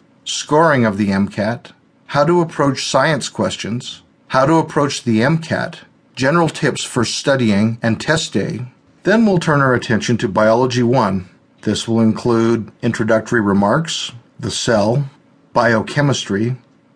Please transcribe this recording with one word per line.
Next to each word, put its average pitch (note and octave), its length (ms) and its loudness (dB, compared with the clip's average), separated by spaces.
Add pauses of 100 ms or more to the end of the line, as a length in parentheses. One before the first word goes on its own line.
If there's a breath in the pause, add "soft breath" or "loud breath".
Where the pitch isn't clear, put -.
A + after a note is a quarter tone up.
(240)
scoring D3 640 2
of G#2 100 0
the G2+ 160 0
M G2 160 0
cat, - 440 -6 (340)
how C#3+ 180 2
to F3 160 2
approach D3 480 -2
science C#3 400 0
questions, - 760 -6 (260)
how C3 180 2
to D#3+ 80 4
approach D3+ 500 0
the A2 180 2
M D#3 160 2
cat, F2+ 420 -6 (360)
general D3+ 320 2
tips C3+ 340 -4
for - 220 -2
studying A2+ 800 0
and A2+ 180 0
test D#3+ 320 -2
day. G2 300 -4 (400)
Then A3 240 4
we'll F#3 120 2
turn D3+ 220 2
our C3 140 4
attention A#2 440 0
to A#2 100 -2
Biology A#2 540 2
One. G#2+ 460 0 (340)
This G#2 240 -2
will A2+ 140 0
include A2+ 800 0
introductory A2+ 640 0
remarks, G2+ 680 0 (280)
the A2+ 100 -6
cell, A#2+ 600 0 (420)
biochemistry, A#2 1040 0 (400)